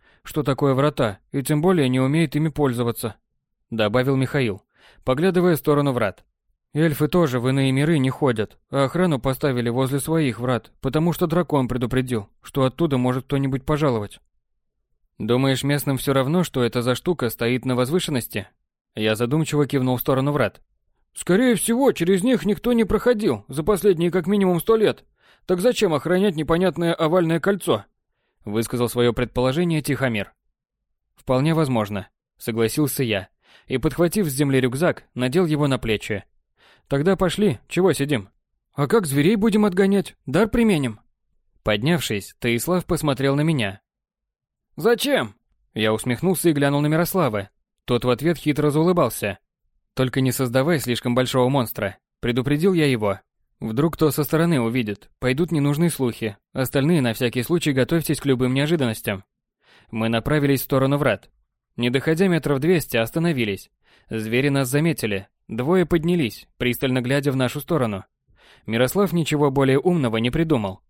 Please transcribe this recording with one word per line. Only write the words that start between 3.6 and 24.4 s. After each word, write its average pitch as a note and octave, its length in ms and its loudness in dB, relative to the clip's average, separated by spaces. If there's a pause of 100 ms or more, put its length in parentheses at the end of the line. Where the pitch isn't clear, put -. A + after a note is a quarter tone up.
добавил A#2+ 460 0
Михаил, B2+ 480 -2 (400)
поглядывая F3 520 2
в C#3+ 40 -2
сторону C#3+ 320 2
врат. A2+ 340 -4 (480)
«Эльфы D3+ 340 2
тоже C#3 320 2
в B2 100 0
иные C3+ 220 2
миры D3 260 2
не C3 140 2
ходят, A#2 480 -2 (100)
а C#3 160 0
охрану E3+ 340 0
поставили B2+ 500 -2
возле C3 300 -2
своих D3 400 -2
врат, A#2+ 320 -4 (100)
потому D#3 320 0
что F3+ 120 -2
дракон D3+ 420 0
предупредил, B2 640 -2 (120)
что - 220 -2
оттуда C3+ 340 0
может B2+ 280 -2
кто-нибудь C#3 400 -4
пожаловать». C3+ 540 -2 (960)
«Думаешь, B2+ 460 0
местным C#3 340 -2
всё C#3 160 -2
равно, C#3 300 2
что C3 200 -2
эта A#2+ 180 0
за B2 140 0
штука C#3 340 -2
стоит A#2+ 360 -2
на B2+ 100 0
возвышенности?» B2 720 -2 (480)
Я G#2+ 200 0
задумчиво D3 500 0
кивнул B2+ 320 0
в A#2+ 40 -8
сторону C3+ 300 0
врат. C3 300 -2 (520)
«Скорее A#3 420 2
всего, A#3 360 2
через F3 320 0
них A3+ 220 0
никто G#3+ 280 -2
не A3+ 120 2
проходил G#3 640 0
за C#3 160 -6
последние F3 480 2
как E3+ 160 -2
минимум F#3+ 320 2